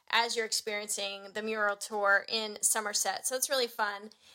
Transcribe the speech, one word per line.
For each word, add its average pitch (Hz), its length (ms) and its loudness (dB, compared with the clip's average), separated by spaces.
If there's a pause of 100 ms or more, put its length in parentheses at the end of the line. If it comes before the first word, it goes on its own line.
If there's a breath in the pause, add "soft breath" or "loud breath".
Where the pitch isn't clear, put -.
as 233 260 2
you're 226 100 0
experiencing 202 880 -4
the 208 80 -6
mural 214 360 0
tour 202 500 4
in 214 340 -2
Somerset. 208 640 0
So - 120 -2
it's 262 120 0
really 262 180 2
fun. 208 440 -4 (240 soft breath)